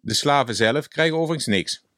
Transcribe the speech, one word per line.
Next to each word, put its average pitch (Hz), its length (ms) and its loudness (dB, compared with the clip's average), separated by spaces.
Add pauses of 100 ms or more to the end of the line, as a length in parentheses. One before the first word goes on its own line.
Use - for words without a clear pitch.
De 110 140 -6
slaven 139 400 2
zelf 113 340 0
krijgen 160 280 -2
overigens 160 300 -4
niks. 98 380 -2 (140)